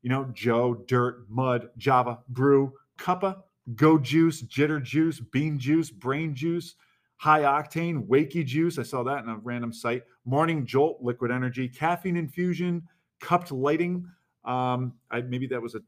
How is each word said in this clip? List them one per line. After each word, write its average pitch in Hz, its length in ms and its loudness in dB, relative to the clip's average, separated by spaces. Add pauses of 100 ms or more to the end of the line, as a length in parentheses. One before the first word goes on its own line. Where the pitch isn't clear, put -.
You 123 80 -4
know, 135 140 -2 (100)
Joe, 120 400 2 (120)
dirt, 123 440 0
mud, 123 480 -2
Java, 123 400 2 (100)
brew, 139 460 4 (240)
cuppa, 190 440 -2 (340)
go 156 200 8
juice, 156 460 2
jitter 147 400 0
juice, 156 380 0
bean 147 380 -2
juice, 147 300 0
brain 135 460 -6
juice, 170 400 -4 (420)
high 156 260 4
octane, 151 640 0
wakey 156 380 2
juice. 156 340 -2
I 123 40 -4
saw 127 220 -6
that 135 180 -4
in 117 80 -10
a 110 80 -8
random 120 340 -6
site. 120 300 -4 (220)
Morning 147 420 0
jolt, 147 340 2
liquid 120 300 -2
energy, 127 380 -4
caffeine 175 480 -2
infusion, 175 680 -2 (380)
cupped 175 320 -2
lighting. 165 540 -2 (400)
Um, 127 480 -2 (160)
I, 117 100 -2
maybe 127 280 -6
that 123 120 -4
was 113 140 -8
a 104 140 -8